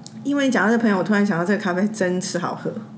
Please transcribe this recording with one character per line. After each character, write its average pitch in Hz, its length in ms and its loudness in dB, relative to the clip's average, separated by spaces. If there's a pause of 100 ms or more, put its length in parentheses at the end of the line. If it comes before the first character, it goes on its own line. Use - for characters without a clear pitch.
(240)
因 285 120 -2
为 277 100 2
你 262 60 2
讲 190 140 4
到 214 60 4
这 233 60 4
个 214 40 2
朋 226 80 4
友， 202 80 4
我 180 60 0
突 208 100 0
然 202 120 4
想 185 120 0
到 170 80 0
这 202 80 2
个 190 80 0
咖 185 120 -2
啡 185 200 0
真 180 280 0
是 - 160 -6
好 151 180 -4
喝。 - 160 -6 (260)